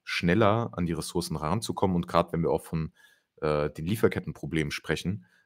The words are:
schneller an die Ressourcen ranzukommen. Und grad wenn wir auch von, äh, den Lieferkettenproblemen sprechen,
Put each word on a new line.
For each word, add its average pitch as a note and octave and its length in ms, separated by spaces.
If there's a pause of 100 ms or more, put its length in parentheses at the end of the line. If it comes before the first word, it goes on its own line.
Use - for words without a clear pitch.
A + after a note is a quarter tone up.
schneller G#2+ 680
an F2 120
die E2+ 80
Ressourcen D#2+ 420
ranzukommen. F2 600
Und E2+ 120
grad E2+ 260
wenn E2+ 80
wir C#2+ 100
auch D#2+ 120
von, D#2+ 300 (480)
äh, D2+ 280
den D#2 160
Lieferkettenproblemen E2 840
sprechen, - 540 (200)